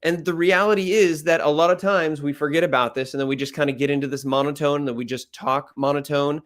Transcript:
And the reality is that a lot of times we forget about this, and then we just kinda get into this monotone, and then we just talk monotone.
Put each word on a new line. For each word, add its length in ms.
And 220
the 80
reality 600
is 320
that 160
a 80
lot 200
of 100
times 420
we 120
forget 300
about 320
this, 180
and 80
then 60
we 80
just 200
kinda 180
get 180
into 160
this 180
monotone, 560
and 60
then 80
we 100
just 280
talk 420
monotone. 720